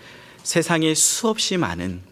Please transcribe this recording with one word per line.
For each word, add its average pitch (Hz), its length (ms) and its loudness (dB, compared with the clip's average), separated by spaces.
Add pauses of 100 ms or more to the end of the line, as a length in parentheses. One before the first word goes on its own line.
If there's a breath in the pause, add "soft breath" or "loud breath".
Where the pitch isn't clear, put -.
(420 loud breath)
세상에 160 520 2
수없이 - 640 0
많은 90 540 -2